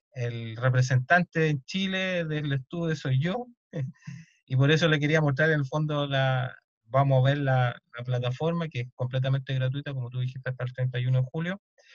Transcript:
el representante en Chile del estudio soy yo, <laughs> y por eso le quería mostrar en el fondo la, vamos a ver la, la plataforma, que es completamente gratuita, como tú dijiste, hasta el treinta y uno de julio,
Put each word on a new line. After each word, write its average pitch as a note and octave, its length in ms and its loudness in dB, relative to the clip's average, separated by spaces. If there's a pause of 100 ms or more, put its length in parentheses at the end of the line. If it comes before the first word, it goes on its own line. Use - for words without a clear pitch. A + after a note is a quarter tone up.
(140)
el A#2 440 -6
representante C3 920 4
en C#3+ 160 -2
Chile F#3+ 600 -2
del D3+ 280 -2
estudio D#3+ 420 -2
soy C3+ 260 0
yo, G3+ 240 -2 (280)
<laughs> C3 200 -6 (540)
y C3 80 -2
por C#3 160 6
eso D#3+ 160 4
le D#3 120 2
quería D3+ 220 2
mostrar D3+ 300 2
en D3+ 80 2
el C#3 60 -2
fondo D3+ 420 -2
la, C3 480 -2 (300)
vamos C3+ 340 4
a C3 100 6
ver C#3+ 100 2
la, C3 360 2 (200)
la A#2+ 80 -10
plataforma, B2+ 680 -2
que B2 120 -6
es A#2+ 140 -8
completamente C3 580 -2
gratuita, C3 400 -4
como B2 160 -6
tú B2+ 100 -8
dijiste, B2+ 300 -6
hasta B2+ 140 -6
el B2 100 -6
treinta B2+ 260 -4
y B2 60 -2
uno B2+ 160 2
de B2+ 100 -2
julio, E3+ 300 -6 (340)